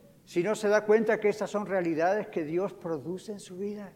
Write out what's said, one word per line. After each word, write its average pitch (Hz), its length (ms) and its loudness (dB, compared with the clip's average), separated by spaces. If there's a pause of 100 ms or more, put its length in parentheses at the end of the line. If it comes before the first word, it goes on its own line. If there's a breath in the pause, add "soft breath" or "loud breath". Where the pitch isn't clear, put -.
(240)
sino 180 300 0
se 202 140 0
da 208 160 4
cuenta 214 340 4
que 214 100 2
estas 202 220 -2
son 208 160 -4
realidades 180 640 0
que 175 160 -4
Dios 180 280 -2
produce 170 600 -8
en 202 80 -10
su 185 160 -16
vida. 202 400 -8